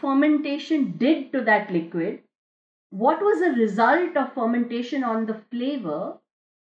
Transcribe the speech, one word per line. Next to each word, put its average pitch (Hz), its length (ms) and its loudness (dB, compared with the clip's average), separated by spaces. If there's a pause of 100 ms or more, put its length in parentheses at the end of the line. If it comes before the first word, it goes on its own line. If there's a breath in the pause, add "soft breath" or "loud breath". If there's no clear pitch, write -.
fermentation 285 960 0
did 277 360 2
to 262 80 0
that 208 360 2
liquid, 175 440 -4 (680)
what 262 320 0
was 403 200 2
the 349 100 2 (100)
result 247 540 2
of 269 180 -2
fermentation 240 720 -2
on 226 220 -2
the 220 160 -6 (100)
flavor, 240 680 -6 (540)